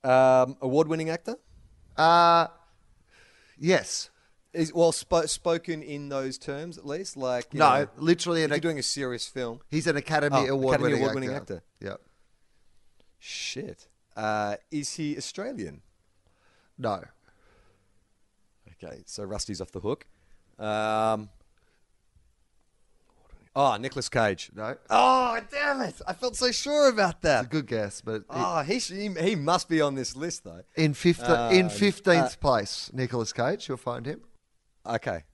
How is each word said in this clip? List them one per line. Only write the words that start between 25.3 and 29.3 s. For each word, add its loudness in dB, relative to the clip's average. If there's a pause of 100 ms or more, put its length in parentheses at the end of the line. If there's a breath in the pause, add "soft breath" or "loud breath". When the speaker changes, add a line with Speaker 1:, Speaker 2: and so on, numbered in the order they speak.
Speaker 1:
damn -2
it. -6 (120)
I -6
felt -6
so 0
sure 4
about 0
that. 4
Speaker 2:
It's -2
a -16
good -4
guess, -4
but -6
it -8
Speaker 1:
Oh, -2
he, -2
sh-, -6
he, -6
he 0